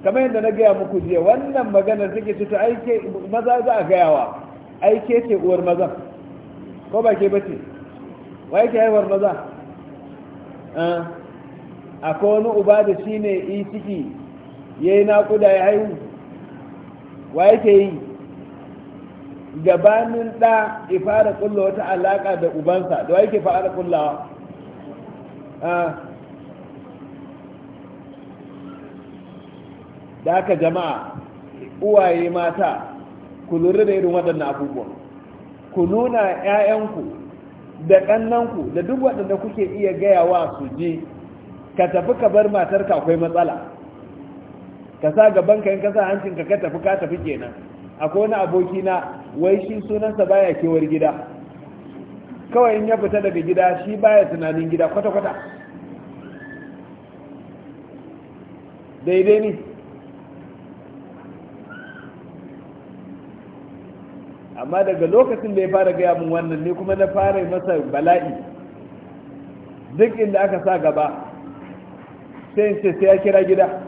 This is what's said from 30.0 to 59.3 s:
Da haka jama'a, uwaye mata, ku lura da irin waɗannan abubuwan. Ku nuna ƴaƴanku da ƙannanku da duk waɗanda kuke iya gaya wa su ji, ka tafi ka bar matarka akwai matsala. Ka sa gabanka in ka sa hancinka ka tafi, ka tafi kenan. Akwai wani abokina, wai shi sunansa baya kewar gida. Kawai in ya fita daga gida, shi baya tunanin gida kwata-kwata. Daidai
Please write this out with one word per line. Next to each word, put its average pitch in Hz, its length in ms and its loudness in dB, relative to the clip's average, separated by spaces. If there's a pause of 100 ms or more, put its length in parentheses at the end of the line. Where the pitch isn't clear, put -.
Da 165 80 0
haka 190 220 2
jama'a, 165 640 -2 (640)
uwaye 180 480 4
mata, 175 640 -2 (560)
ku 165 80 -2
lura 190 280 4
da 208 80 2
irin 180 200 2
waɗannan 165 360 0
abubuwan. 139 440 -8 (800)
Ku 175 140 2
nuna 233 320 0 (260)
ƴaƴanku 208 580 2 (840)
da 190 180 10
ƙannanku 226 680 0
da 170 80 0
duk 247 200 -2
waɗanda 196 400 0
kuke 208 240 -4
iya 196 280 -2
gaya 180 300 4
wa 170 360 0
su 135 180 -8
ji, 160 240 -4 (760)
ka 180 100 4
tafi 185 320 0
ka 226 100 4
bar 208 200 4
matarka 196 460 2
akwai 156 220 2
matsala. 165 480 0 (1400)
Ka 156 140 2
sa 214 160 8
gabanka 196 420 4
in 196 80 -4
ka 202 100 0
sa 202 140 2
hancinka 196 400 -4
ka 196 120 0
tafi, 170 260 -4
ka 196 180 2
tafi 170 240 -4
kenan. 123 280 -8 (460)
Akwai 156 300 0
wani 220 40 0
abokina, 180 920 -2 (120)
wai 185 280 4
shi 214 240 -8
sunansa 214 400 0
baya 196 240 4
kewar 160 320 2
gida. 156 280 2 (1400)
Kawai 233 240 4
in 214 100 -2
ya 226 100 2
fita 202 240 0
daga 180 200 0
gida, 180 440 2
shi 214 100 -6
baya 208 340 6
tunanin 165 400 -2
gida 165 180 2
kwata-kwata. 202 460 -2 (3750)
Daidai 190 340 6